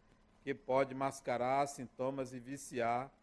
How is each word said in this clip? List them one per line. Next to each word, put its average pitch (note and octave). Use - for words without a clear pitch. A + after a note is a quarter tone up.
que C#3
pode C3
mascarar C3+
sintomas C3
e B2+
viciar B2